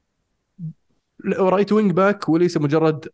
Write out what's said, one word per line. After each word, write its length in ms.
رايت 460
وينج 200
باك 360
وليس 280
مجرد، 580